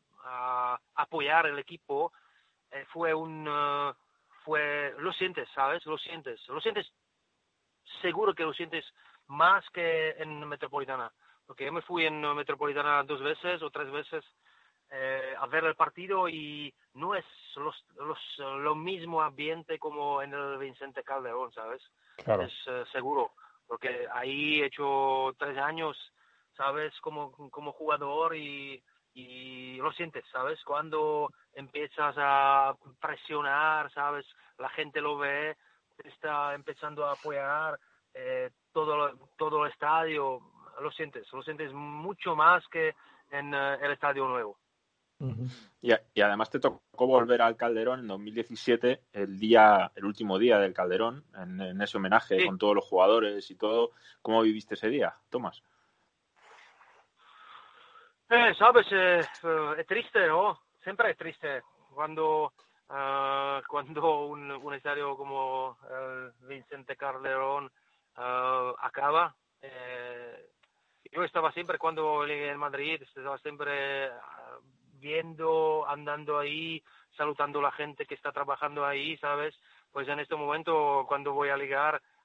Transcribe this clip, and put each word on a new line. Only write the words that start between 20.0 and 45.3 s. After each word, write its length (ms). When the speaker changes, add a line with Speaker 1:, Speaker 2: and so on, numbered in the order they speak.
Speaker 1:
en 100
el 260
Vicente 440
Calderón, 500
¿sabes? 300
Speaker 2:
Claro. 220
Speaker 1:
Es, 80
eh, 240
seguro, 400
porque 460
ahí 500
he 40
hecho 720
tres 200
años, 400
¿sabes? 440
Como, 320
como 220
jugador 640
y, 440
y 640
lo 140
sientes, 380
¿sabes? 320
Cuando 680
empiezas 640
a 600
presionar, 920
¿sabes? 320
La 120
gente 300
lo 180
ve, 380
está 500
empezando 520
a 60
apoyar, 640
eh, 360
todo, 400
todo 300
el 60
estadio, 680
lo 120
sientes, 400
lo 100
sientes 300
mucho 640
más 320
que 260
en, 220
eh, 300
el 100
estadio 340
nuevo. 320
Speaker 2:
Ujú. 280